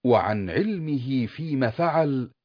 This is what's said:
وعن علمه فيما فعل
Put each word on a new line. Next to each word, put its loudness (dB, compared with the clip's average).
وعن 2
علمه -2
فيما -2
فعل 0